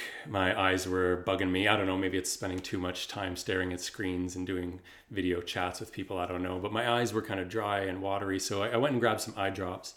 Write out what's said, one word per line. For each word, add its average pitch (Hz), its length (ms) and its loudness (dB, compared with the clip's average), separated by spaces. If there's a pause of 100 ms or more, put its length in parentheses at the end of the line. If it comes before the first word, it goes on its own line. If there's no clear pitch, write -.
(280)
my 95 320 4
eyes 92 280 4
were 90 380 4
bugging 95 260 2
me. 95 160 4
I 104 100 6
don't 98 100 2
know, 95 100 2
maybe 95 200 0
it's - 140 -2
spending 92 280 -4
too 98 180 -6
much 90 300 -4
time 92 280 -4
staring 92 360 0
at 87 80 -4
screens 90 560 -2
and 92 100 -4
doing 90 360 -4 (300)
video 90 300 0
chats 90 380 -4
with - 120 -10
people, 95 260 -6
I 87 100 0
don't 90 160 -2
know. 90 160 -2
But 104 140 -2
my 117 160 0
eyes 117 240 2
were 110 80 2
kinda 98 240 -4
dry 101 360 0
and 95 200 -2
watery, 98 380 0
so 98 240 0
I, 117 60 0
I 120 80 2
went 135 160 4
and 120 80 4
grabbed 110 200 4
some - 160 -6
eye 98 140 2
drops. 92 460 -6